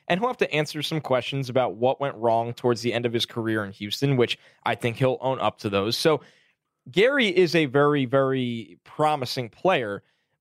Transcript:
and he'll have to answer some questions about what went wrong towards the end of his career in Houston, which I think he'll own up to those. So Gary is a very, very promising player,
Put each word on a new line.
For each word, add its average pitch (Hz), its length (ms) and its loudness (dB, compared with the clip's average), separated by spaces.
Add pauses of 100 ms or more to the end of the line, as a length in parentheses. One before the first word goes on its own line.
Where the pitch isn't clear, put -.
and 175 100 0
he'll 240 100 -2
have 247 100 -6
to - 140 0
answer 151 300 -2
some 156 180 -4
questions 127 480 -2
about 117 280 0
what 123 240 0
went 139 160 -4
wrong 117 380 0
towards 120 280 0
the 117 100 -2
end 120 140 -2
of 117 60 0
his 113 140 -2
career 110 380 -4
in 98 80 -10
Houston, 127 440 -2
which 117 220 0 (260)
I 117 100 0
think 113 220 -4
he'll 131 240 2
own 131 180 -2
up - 200 -2
to 113 120 -6
those. 101 260 0
So 151 260 2 (680)
Gary 233 380 2
is 170 260 2
a 160 120 4
very, 143 380 2
very 123 760 -2
promising 139 680 -2
player, 120 540 -2 (380)